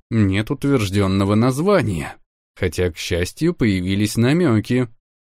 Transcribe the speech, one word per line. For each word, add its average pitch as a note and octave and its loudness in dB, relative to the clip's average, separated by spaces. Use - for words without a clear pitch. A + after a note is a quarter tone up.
нет G#2 0
утвержденного G2+ 0
названия, B2+ 0
хотя, F2+ -2
к E2 -10
счастью, F#2 -2
появились G2 0
намеки. B2 2